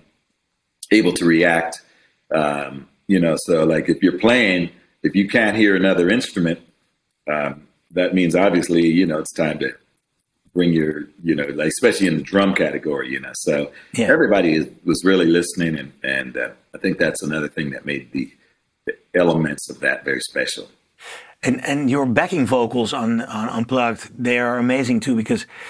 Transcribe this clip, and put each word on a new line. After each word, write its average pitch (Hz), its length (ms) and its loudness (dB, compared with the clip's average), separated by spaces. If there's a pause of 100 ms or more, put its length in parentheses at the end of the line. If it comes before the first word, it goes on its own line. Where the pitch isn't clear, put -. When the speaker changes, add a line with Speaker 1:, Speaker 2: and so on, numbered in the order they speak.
(920)
Speaker 1:
able 101 220 6
to 85 120 -2
react. 82 560 2 (520)
Um, 71 540 -4 (200)
you 92 120 4
know, 82 180 2
so, 80 280 0
like, 78 240 2
if - 140 -2
you're 87 160 4
playing, 104 500 2 (340)
if - 120 -2
you 98 120 2
can't 107 300 2
hear 104 180 6
another 92 340 4
instrument, 92 500 0 (720)
um, 73 380 -6 (240)
that 90 220 0
means 90 220 2
obviously, 87 500 4
you 85 200 4
know, 78 140 -2
it's - 140 -10
time 76 260 -2
to 67 120 -4 (800)
bring 87 180 2
your, 78 340 -2 (180)
you 82 120 0
know, 73 120 -2
like, 73 200 -4
especially 98 400 2
in 80 100 0
the 73 60 -4
drum 98 300 2
category, 71 560 -4
you 67 100 -6
know. 71 140 -14
So 73 380 -4 (220)
Speaker 2:
Yeah. 117 140 0
Speaker 1:
everybody 101 460 4
is, 78 160 0 (160)
was 82 180 0
really 92 220 4
listening, 82 520 0
and, 67 140 -14 (120)
and, 65 340 -6
uh, 62 120 -6 (240)
I - 40 -14
think 92 220 -4
that's 80 240 -2
another 76 240 -4
thing 73 240 -6
that 65 140 -14
made 69 260 -8
the, 65 200 -6 (540)
the - 100 -8 (200)
elements 80 540 2
of 65 100 -16
that 65 260 -2
very 67 160 -4
special. - 480 -8 (760)
Speaker 2:
And, 123 220 -2
and 143 260 -2
your 139 140 0
backing 147 400 0
vocals 117 480 0
on, 117 280 -2
on 110 280 -8
Unplugged, 117 680 -4
they 123 220 -2
are 120 180 -2
amazing 123 440 0
too, 127 140 -2
because, 110 300 -2 (240)